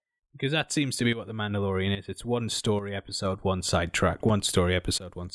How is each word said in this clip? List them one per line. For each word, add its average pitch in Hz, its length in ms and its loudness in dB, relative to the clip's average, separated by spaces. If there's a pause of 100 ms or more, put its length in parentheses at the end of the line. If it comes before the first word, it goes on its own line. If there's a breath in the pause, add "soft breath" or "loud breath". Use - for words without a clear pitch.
(340)
Because 135 160 -4
that 151 220 0
seems 139 240 0
to 123 80 0
be 117 100 4
what 107 140 -6
The 110 40 -8
Mandalorian 101 640 0
is. 95 120 -10
It's - 160 -10
one 120 240 -2
story 101 460 0
episode, 98 480 -4
one 92 200 2
sidetrack, 85 640 0
one 107 160 4
story 90 320 2
episode, 90 400 -2
one 87 200 -8